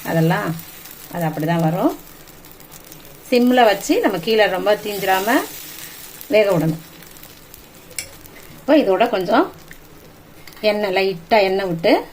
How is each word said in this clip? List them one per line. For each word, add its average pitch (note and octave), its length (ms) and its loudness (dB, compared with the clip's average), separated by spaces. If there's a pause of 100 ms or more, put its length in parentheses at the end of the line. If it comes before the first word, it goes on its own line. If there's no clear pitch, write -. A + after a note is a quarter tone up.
(100)
அதெல்லாம் F3 380 0 (680)
அது F3 140 -4
அப்படி D#3 220 -4
தான் E3 160 0
வரும். G3 260 -2 (1400)
சிம்ல B3 400 4
வச்சு G3 240 0 (100)
நம்ம G3+ 220 0
கீழே A3 200 2 (100)
ரொம்ப G3 180 0 (100)
தீஞ்சிராம G3 520 -2 (1000)
வேக G#3+ 120 6 (100)
விடணும். D#3+ 260 -2 (1800)
இப்போ D4 240 2
இதோட F#3+ 220 2 (100)
கொஞ்சம் G3+ 320 0 (1200)
எண்ணெய், G#3 280 -2
லைட்டா F#3+ 400 0 (100)
எண்ணெய் F#3+ 220 0
விட்டு F3 240 2 (180)